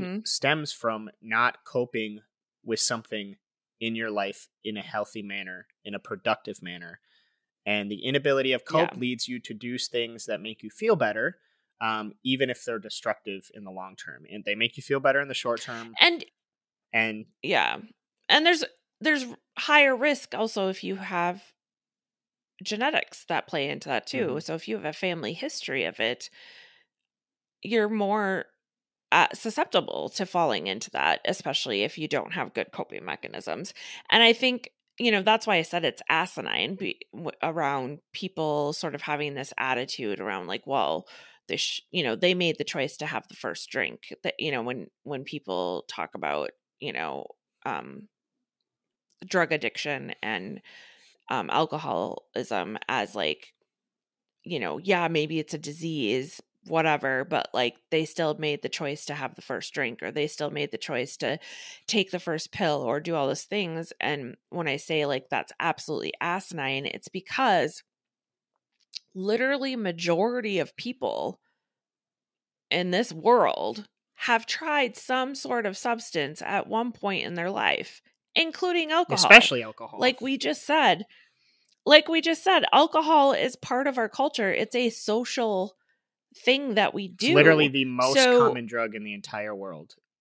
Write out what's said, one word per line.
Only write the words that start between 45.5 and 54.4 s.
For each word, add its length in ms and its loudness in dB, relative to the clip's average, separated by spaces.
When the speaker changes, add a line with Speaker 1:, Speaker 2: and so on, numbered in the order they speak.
Speaker 1:
talk 260 -10
about, 360 -4
you 140 -8
know, 340 -8
um, 420 -8
drug 240 0
addiction 600 -4
and, 380 -6
um, 200 -2
alcoholism 1300 -4
as, 260 -2
like, 380 -4